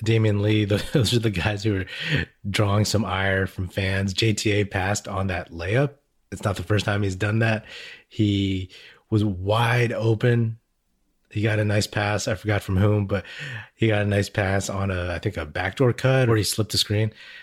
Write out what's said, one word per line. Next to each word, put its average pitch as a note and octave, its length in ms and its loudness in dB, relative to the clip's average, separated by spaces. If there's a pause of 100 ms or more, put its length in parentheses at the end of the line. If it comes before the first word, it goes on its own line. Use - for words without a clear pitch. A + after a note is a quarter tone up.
Damian A2 400 2
Lee, G#2+ 220 2
<laughs> G2+ 280 0
those B2 220 2
are A#2+ 40 2
the A2 120 0
guys G2+ 340 -2
who G2+ 160 0
are F#2 60 -6 (640)
drawing G2+ 360 2
some G#2+ 200 0
ire F#2+ 420 0
from F#2 220 -6
fans. F#2+ 440 -2
J A2 200 2
T G#2 200 0
A G2+ 120 2
passed G2 440 -2
on F#2+ 180 -4
that F2 240 -6
layup. G#2 440 -2 (380)
It's F#2+ 120 -8
not G2 120 0
the F#2+ 60 -6
first G2+ 220 0
time G#2 180 0
he's F#2+ 140 -2
done G#2 240 0
that. A2+ 240 0 (440)
He G2 640 0 (400)
was G#2+ 140 4
wide A2 680 2
open. A2+ 640 2 (720)
He G#2 120 -4
got G#2+ 160 2
a G#2+ 60 2
nice G#2 220 2
pass. G#2 420 -2
I A2+ 60 -2
forgot G#2 280 -2
from F#2+ 140 -2
whom, G#2 300 4
but F#2+ 180 -2 (500)
he A2+ 140 2
got G#2 140 2
a G2+ 40 -2
nice G2+ 220 2
pass G2 420 0
on G2 200 -2
a, F2+ 220 -4
I E2+ 60 -6
think, G2 180 -4
a E2 80 -6
backdoor F#2+ 480 0
cut, C3 360 2
or A2+ 80 4
he G#2 60 2
slipped - 300 -2
the G#2 60 0
screen. G#2+ 340 0 (300)